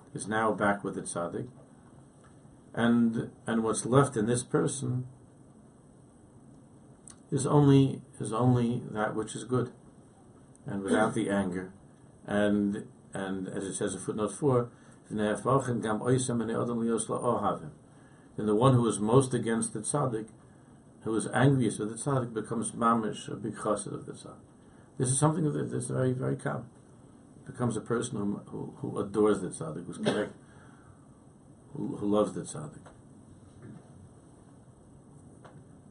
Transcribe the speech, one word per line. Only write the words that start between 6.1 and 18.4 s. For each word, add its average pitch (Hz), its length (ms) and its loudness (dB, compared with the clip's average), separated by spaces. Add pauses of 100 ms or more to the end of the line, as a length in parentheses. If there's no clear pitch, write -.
is 135 140 -2
only, 139 560 6 (180)
is 123 120 -4
only 120 500 4 (100)
that 107 240 -2
which 110 200 -6
is 110 80 -8
good, 123 280 -2 (920)
and 98 180 -6
without 110 320 2
the 110 140 0
anger. 92 440 -2 (520)
And, 104 600 2 (260)
and 95 360 -6
as 98 160 -6
it 92 80 -6
says 104 200 -2
in 92 60 -8
footnote 107 320 -2
four, 123 380 2 (400)
then 104 80 -4
the 107 180 2 (3250)